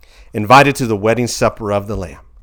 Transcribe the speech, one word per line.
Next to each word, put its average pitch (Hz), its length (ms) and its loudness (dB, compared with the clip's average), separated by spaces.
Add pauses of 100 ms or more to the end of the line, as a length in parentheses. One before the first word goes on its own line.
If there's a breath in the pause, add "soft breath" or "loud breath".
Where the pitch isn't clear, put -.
(340 soft breath)
invited 131 440 4
to 127 100 -4
the 110 100 -2
wedding 113 300 0
supper 110 440 -4
of 101 140 -2
the 104 100 -10
Lamb." 90 260 -12 (220)